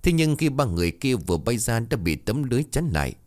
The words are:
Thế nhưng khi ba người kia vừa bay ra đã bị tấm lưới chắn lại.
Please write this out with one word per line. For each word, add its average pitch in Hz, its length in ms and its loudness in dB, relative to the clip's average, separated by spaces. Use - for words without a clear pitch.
Thế 175 80 4
nhưng 156 240 4
khi 156 140 0
ba 139 160 0
người 85 260 0
kia 127 240 0
vừa 87 220 -2
bay 117 200 0
ra 117 220 0
đã 117 180 -2
bị 85 180 0
tấm 123 280 -2
lưới 127 280 0
chắn 156 220 -2
lại. 71 220 -2